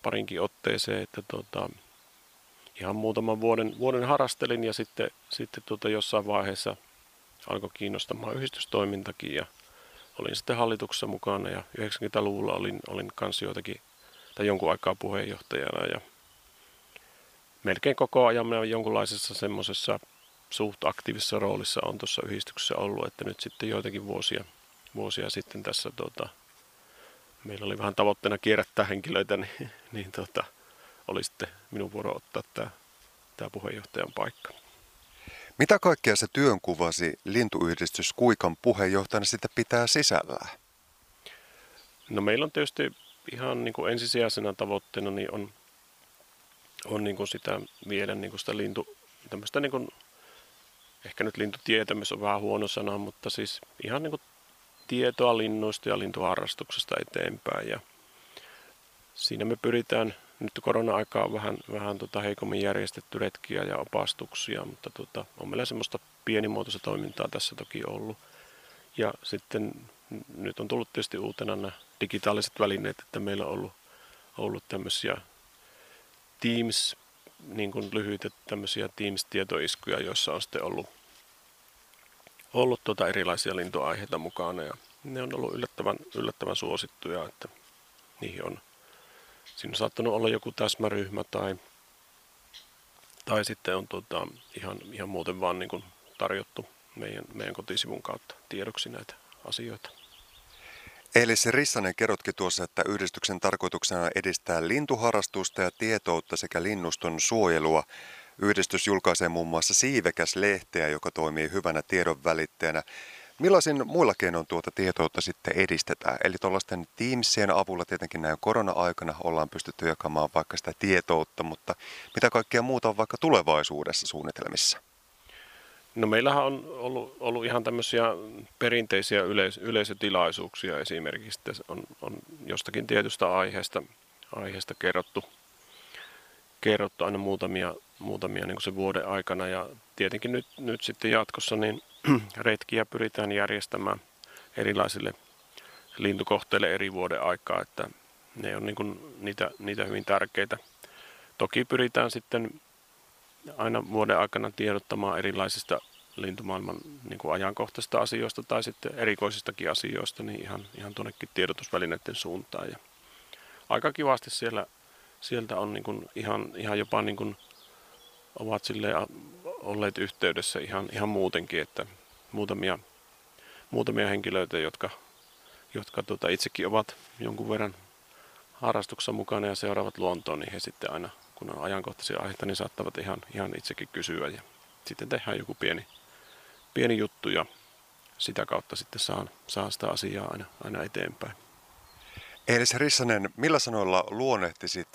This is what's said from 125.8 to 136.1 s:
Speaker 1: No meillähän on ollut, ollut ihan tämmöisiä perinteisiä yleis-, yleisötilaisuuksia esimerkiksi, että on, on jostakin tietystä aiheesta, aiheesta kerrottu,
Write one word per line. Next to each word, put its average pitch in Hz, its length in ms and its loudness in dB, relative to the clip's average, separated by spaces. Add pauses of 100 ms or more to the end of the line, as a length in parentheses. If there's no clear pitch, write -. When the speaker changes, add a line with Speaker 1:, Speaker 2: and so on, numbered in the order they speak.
Speaker 1:
No 113 120 4
meillähän 135 360 6
on 135 260 0
ollut, 127 500 -6
ollut 120 260 0
ihan 120 180 0
tämmöisiä 117 400 2 (560)
perinteisiä 107 600 4
yleis-, 98 360 4
yleisötilaisuuksia 95 1200 2
esimerkiksi, 82 600 -4
että - 280 -10
on, - 160 -8 (180)
on - 120 -6 (320)
jostakin 110 420 -4
tietystä 104 440 4
aiheesta, 95 520 0 (520)
aiheesta 95 440 -8
kerrottu, - 440 0 (1400)